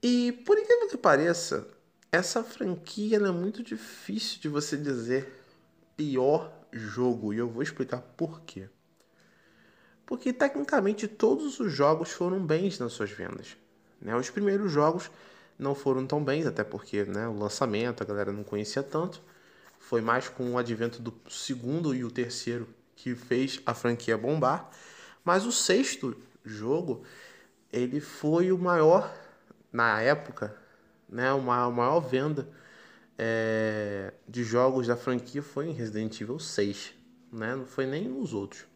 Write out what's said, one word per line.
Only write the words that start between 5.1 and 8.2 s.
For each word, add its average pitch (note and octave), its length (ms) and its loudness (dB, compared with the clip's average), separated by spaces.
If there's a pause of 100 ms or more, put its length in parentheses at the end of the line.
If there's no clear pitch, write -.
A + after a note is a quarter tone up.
pior C#3+ 580 2 (180)
jogo, A2 640 -2
e A2 40 -2
eu A#2+ 120 -2
vou A#2 140 -4
explicar C3 380 -4
por - 400 -8